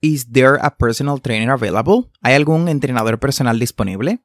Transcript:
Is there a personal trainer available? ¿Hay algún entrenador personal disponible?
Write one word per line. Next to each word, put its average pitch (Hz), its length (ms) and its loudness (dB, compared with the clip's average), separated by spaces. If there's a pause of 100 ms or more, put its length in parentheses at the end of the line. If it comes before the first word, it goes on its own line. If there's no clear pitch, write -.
Is 151 240 -2
there 127 320 4
a 143 140 0
personal 135 480 -2
trainer 117 340 -2
available? 123 580 0 (140)
¿Hay 127 100 4
algún 160 360 2
entrenador 123 500 -2
personal 131 380 0
disponible? 117 680 -4